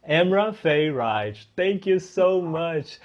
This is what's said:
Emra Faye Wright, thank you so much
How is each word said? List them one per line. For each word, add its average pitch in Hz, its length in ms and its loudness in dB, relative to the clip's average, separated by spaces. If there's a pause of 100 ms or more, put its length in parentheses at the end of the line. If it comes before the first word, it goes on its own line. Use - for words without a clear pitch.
Emra 185 460 2
Faye 156 360 0
Wright, 110 440 -2 (220)
thank 190 300 -2
you 190 120 2
so 185 440 0
much 160 640 -6